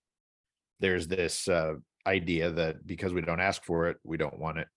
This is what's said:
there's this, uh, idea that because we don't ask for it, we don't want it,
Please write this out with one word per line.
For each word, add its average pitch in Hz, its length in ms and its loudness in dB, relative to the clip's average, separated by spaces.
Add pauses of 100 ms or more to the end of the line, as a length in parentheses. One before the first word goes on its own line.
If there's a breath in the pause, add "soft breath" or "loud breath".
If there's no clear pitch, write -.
(800)
there's 90 280 2
this, 90 400 0
uh, 80 260 2 (320)
idea 87 440 2
that 80 360 -2
because 90 280 -4
we 87 80 0
don't 82 180 0
ask 95 240 0
for 85 240 2
it, - 160 -2
we 78 140 -4
don't 76 200 -2
want 80 200 -4
it, 76 180 -6